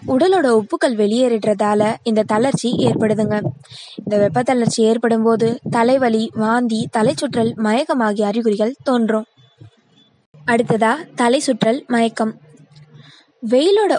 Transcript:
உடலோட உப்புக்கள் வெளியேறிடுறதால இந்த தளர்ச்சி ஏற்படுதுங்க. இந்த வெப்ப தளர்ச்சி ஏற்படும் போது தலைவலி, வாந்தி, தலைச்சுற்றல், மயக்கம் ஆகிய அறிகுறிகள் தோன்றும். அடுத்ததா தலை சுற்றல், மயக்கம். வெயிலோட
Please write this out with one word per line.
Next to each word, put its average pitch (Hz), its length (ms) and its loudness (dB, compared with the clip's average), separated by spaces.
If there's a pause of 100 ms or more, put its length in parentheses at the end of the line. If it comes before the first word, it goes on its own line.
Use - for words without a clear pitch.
உடலோட 311 420 2
உப்புக்கள் 233 440 0
வெளியேறிடுறதால 208 960 0 (120)
இந்த 220 280 0
தளர்ச்சி 240 380 0 (100)
ஏற்படுதுங்க. 214 580 0 (600)
இந்த 208 220 -6
வெப்ப 208 240 2
தளர்ச்சி 240 400 0
ஏற்படும் 226 440 2
போது 226 220 2 (220)
தலைவலி, 233 520 2 (120)
வாந்தி, 220 460 -2 (120)
தலைச்சுற்றல், 233 640 0
மயக்கம் 240 500 0
ஆகிய 208 240 -2
அறிகுறிகள் 220 420 0 (100)
தோன்றும். 226 440 0 (1200)
அடுத்ததா 233 480 0 (200)
தலை 254 260 2
சுற்றல், 247 460 0
மயக்கம். 226 460 -2 (1120)
வெயிலோட 330 560 2